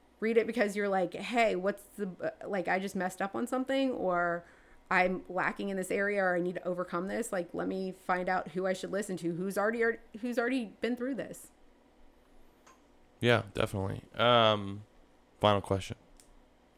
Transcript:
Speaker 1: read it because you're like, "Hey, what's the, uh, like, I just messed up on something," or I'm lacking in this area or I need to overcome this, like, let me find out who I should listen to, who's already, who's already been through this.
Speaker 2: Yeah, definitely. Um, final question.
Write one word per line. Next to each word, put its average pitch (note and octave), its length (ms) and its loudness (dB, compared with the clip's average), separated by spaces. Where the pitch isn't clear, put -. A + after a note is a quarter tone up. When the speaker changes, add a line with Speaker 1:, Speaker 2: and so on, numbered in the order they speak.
Speaker 1:
read A3+ 180 2
it A3 80 6
because G#3 300 0
you're G3+ 120 0
like, F#3+ 260 2
"Hey, G#3 420 2
what's G3 260 -2
the, G3+ 120 -4
uh, - 80 -2
like, F#3 200 -2
I F3+ 100 2
just G3 180 -6
messed F3+ 260 -4
up G3 120 -4
on A#3+ 120 -2
something," C4 460 0
or F3 520 0
I'm F#3 380 2
lacking F#3 400 -2
in G3 80 -4
this F#3 140 -4
area G3+ 320 2
or F3+ 140 2
I F3 40 2
need F3+ 160 -2
to - 100 -8
overcome F3+ 420 -2
this, G#3+ 240 -4
like, F3 200 -4
let F3 160 -4
me F#3+ 260 -4
find F3+ 220 0
out F#3 200 0
who F#3 180 -4
I F#3+ 60 2
should F#3 180 -6
listen G3 280 -4
to, F3 140 -2
who's F3+ 240 -4
already, A3+ 260 0
who's B3 180 -2
already A#3+ 420 -2
been A#3+ 160 -2
through B3 180 -4
this. - 340 -10
Speaker 2:
Yeah, A#2 220 6
definitely. G#2 480 -2
Um, G#2+ 640 4
final G#2 200 6
question. - 360 -2